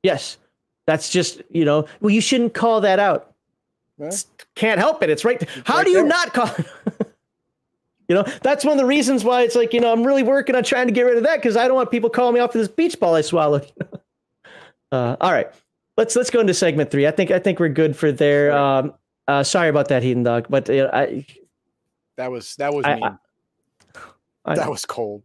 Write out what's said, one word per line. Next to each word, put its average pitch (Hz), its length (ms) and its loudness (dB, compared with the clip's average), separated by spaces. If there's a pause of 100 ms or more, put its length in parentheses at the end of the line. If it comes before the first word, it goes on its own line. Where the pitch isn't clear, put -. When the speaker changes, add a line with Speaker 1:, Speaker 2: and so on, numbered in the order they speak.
Speaker 1:
Yes. 170 360 -4 (500)
That's 156 220 -2
just, - 400 -2
you 160 160 0
know, 151 200 2 (140)
well, 208 120 0
you 214 100 2
shouldn't 240 320 0
call 226 280 0
that 190 180 2
out. 196 340 -2 (680)
Speaker 2:
Huh? 143 80 -12
Speaker 1:
S-, 190 200 -10 (280)
can't 214 240 0
help 302 240 0
it. 165 60 0
It's 151 160 -2
right 240 140 0
th-, - 180 -8
Speaker 2:
It's 127 100 -10
Speaker 1:
how 277 100 0
Speaker 2:
right 381 80 2
Speaker 1:
do 370 60 4
you 370 80 4
Speaker 2:
there. 320 80 4
Speaker 1:
not 339 260 0
call 240 160 0
<laughs> - 1600 -12
You 175 80 2
know, 196 80 2 (200)
that's 285 200 0
one 294 100 2
of 285 40 2
the 269 80 2
reasons 262 380 0
why 247 180 2
it's 233 140 0
like, 233 180 2
you 240 60 0
know, 233 120 2
I'm 233 140 2
really 269 180 2
working 269 320 0
on 247 80 0
trying 254 240 0
to 233 60 0
get 240 100 2
rid 247 140 4
of 233 60 0
that 311 180 0
'cause 220 160 0
I 240 100 2
don't 262 80 2
want 254 140 0
people 233 200 0
calling 240 260 0
me 240 40 4
off 240 120 0
for 233 80 -2
this 214 80 0
beach 330 320 -2
ball 170 160 2
I 156 60 2
swallowed. 151 560 0
<laughs> - 40 -14 (1080)
Uh, 123 280 -2
all 185 120 0
right. 143 200 0 (460)
Let's, 226 180 0
let's 247 140 0
go 240 100 0
into 202 140 2
segment 156 380 0
three. 143 160 2
I 156 40 2
think, 175 200 -2
I 180 80 2
think 180 200 -2
we're 170 100 0
good 151 280 0
for 156 140 0
there. 143 420 2
Speaker 2:
All 139 300 2
right. 147 60 -6
Speaker 1:
Um, - 40 -12 (340)
uh, 139 160 2
sorry 170 240 0
about 143 220 2
that, 127 140 2
Heathen 123 200 0
Dog, 117 240 0
but, 135 220 -2
uh, 135 240 2
I 139 320 -2 (880)
Speaker 2:
That 127 160 -8
was, 120 260 -12
that 143 160 -2
was 143 120 -2
Speaker 1:
I, 143 100 2
Speaker 2:
mean. 113 80 -8
Speaker 1:
I, - 120 -6 (1300)
I - 100 -4
Speaker 2:
That 143 140 -2
was - 160 -10
cold. 104 400 -10